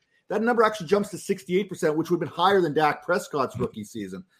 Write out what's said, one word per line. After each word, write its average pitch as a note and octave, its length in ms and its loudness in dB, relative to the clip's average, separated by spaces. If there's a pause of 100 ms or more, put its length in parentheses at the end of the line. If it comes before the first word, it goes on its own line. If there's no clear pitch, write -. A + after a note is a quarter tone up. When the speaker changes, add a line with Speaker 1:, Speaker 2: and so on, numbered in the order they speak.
(280)
Speaker 1:
that G#3+ 140 -2
number A#3 220 4
actually G#3+ 240 0
jumps G3+ 220 2
to E3 80 -10
sixty-eight F#3+ 500 -2
percent, D#3+ 280 0
which D#3+ 140 -2
would F3 100 0
have D#3 80 -4
been - 80 -16
higher F#3+ 240 4
than D#3+ 140 0
Dak D3+ 300 2
Prescott's D3+ 500 -2
Speaker 2:
Mm-hmm. B2 80 -4
Speaker 1:
rookie A2 220 -6
season. F#2+ 400 -10 (160)